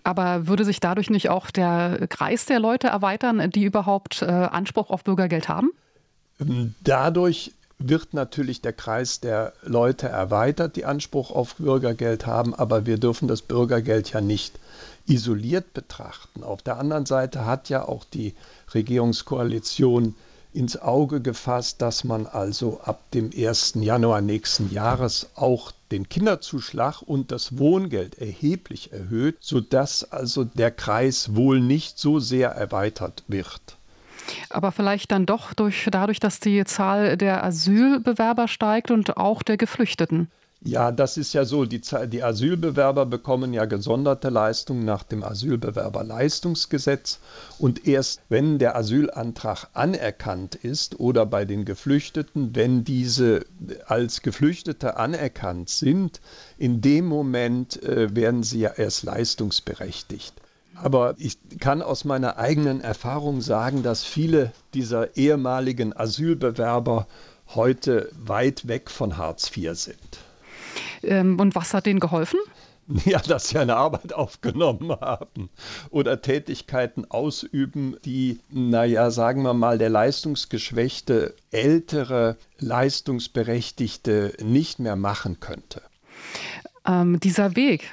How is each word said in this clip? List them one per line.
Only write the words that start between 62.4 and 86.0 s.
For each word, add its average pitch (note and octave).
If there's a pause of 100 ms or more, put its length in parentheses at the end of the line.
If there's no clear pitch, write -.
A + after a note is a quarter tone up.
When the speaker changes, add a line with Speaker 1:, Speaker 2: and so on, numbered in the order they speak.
Speaker 2:
Erfahrung C3
sagen, A#2+
dass A#2
viele D3+ (220)
dieser A#2
ehemaligen C3
Asylbewerber A#2+ (460)
heute A#2+
weit A#2
weg A#2+
von G2
Hartz E2
vier E2+
sind. - (1080)
Speaker 1:
Ähm, F#3
und G3
was E3+
hat G3
denen G3
geholfen? E3+ (480)
Speaker 2:
<laughs> A#2+
Ja, F#3+
dass C#3+
sie -
eine C#3+
Arbeit D#3
aufgenommen D3
haben A2+ (420)
oder C3+
Tätigkeiten C3
ausüben, C3+
die, B2+ (100)
na A#2+
ja, A#2+
sagen B2
wir B2+
mal, A#2
der A2
leistungsgeschwächte, A#2 (160)
ältere B2+ (220)
Leistungsberechtigte A#2 (100)
nicht C3
mehr A2+
machen G2
könnte. - (1040)